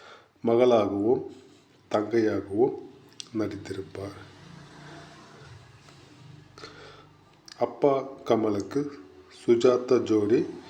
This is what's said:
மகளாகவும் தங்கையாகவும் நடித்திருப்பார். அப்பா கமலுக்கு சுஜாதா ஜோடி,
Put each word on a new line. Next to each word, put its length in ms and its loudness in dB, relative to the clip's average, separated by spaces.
மகளாகவும் 800 4
தங்கையாகவும் 840 0
நடித்திருப்பார். 800 -8
அப்பா 360 2
கமலுக்கு 560 0
சுஜாதா 560 4
ஜோடி, 440 2